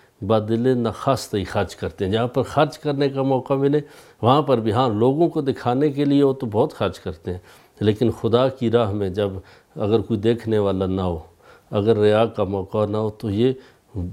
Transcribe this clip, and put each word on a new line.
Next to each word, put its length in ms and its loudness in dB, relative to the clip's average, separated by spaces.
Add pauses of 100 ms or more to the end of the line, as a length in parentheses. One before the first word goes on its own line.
(220)
بدل 460 0 (100)
نخواستہ 600 -2
ہی 80 -2
خرچ 300 -4
کرتے 300 -6
ہیں۔ 60 -2
جہاں 160 0
پر 180 -2
خرچ 340 0
کرنے 300 -2
کا 140 -4
موقع 300 0
ملے 260 2 (420)
وہاں 200 4
پر 180 2
بھی، 140 0
ہاں، 220 2
لوگوں 340 2
کو 120 -4
دکھانے 500 0
کے 140 -2
لیے 180 4
وہ 100 4
تو 140 -6
بہت 260 0
خرچ 260 -4
کرتے 320 -8
ہیں، 80 -6 (400)
لیکن 320 2 (100)
خدا 280 2
کی 220 -4
راہ 220 2
میں 180 -4
جب 180 -2 (480)
اگر 240 2
کوئی 180 -2
دیکھنے 400 0
والا 280 0
نہ 140 -2
ہو، 180 -2 (520)
اگر 280 2
ریا 280 4
کا 220 -2
موقع 360 -2
نہ 120 -2
ہو 140 -2
تو 200 -8
یہ 200 2 (600)